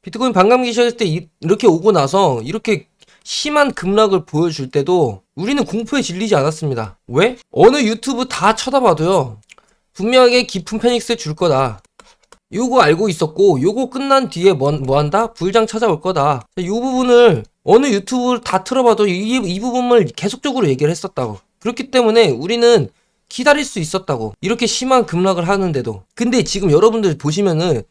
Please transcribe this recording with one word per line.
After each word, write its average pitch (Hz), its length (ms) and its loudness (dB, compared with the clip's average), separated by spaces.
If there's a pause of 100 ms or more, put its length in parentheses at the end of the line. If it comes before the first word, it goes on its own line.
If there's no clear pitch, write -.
비트코인 226 300 -4
반감기 240 380 4
시작했을 240 260 0
때 220 80 0
이-, 165 220 -4 (140)
이렇게 214 260 0
오고 175 240 4
나서 143 520 2
이렇게 202 440 -4 (440)
심한 294 400 0
급락을 196 540 0
보여줄 151 460 -4
때도 143 500 0 (140)
우리는 262 280 -2
공포에 226 380 -4
질리지 185 320 -4
않았습니다. 139 720 -4
왜? 202 320 0 (140)
어느 233 260 6
유튜브 240 500 -2
다 214 280 0
쳐다봐도요. 175 840 0 (540)
분명하게 247 540 2
깊은 196 320 -8
페닉스 240 360 -2
줄 156 200 -10
거다. 135 440 -2 (720)
요거 240 300 0
알고 165 260 2
있었고 165 540 0
요거 240 300 -2
끝난 269 380 0
뒤에 180 240 2
뭐, 139 180 0
뭐 139 260 -2
한다? 196 360 0
불장 208 340 0
찾아올 214 340 -2
거다. 147 540 -2
자, 185 100 -6
요 190 160 -4
부분을 240 640 4 (220)
어느 233 200 6
유튜브를 247 560 -2
다 185 220 -4
틀어봐도 233 420 2
이, 202 300 -2
이 190 240 -4
부분을 247 460 2 (100)
계속적으로 247 520 -4
얘기를 143 220 0
했었다고. 127 480 -8 (220)
그렇기 247 320 -8
때문에 226 380 4
우리는 196 600 2 (400)
기다릴 285 340 0
수 - 140 -10
있었다고. 143 640 -6
이렇게 226 240 -2
심한 254 400 0
급락을 175 420 -2
하는데도. 143 540 -4 (140)
근데 240 280 0
지금 185 280 -2
여러분들 202 480 2
보시면은 160 720 -2